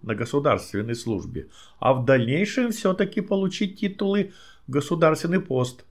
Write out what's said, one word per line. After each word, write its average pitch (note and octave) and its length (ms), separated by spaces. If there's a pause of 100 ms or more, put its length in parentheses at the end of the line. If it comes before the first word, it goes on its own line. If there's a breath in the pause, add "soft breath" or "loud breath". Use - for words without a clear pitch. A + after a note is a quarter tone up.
на A2 120
государственной A#2 800
службе, F2+ 520 (320 loud breath)
а C3 140
в B2+ 120
дальнейшем C#3+ 680
всё-таки G3 500
получить F#3+ 580
титулы, G3 540 (340 loud breath)
государственный D#3+ 720
пост. B2+ 520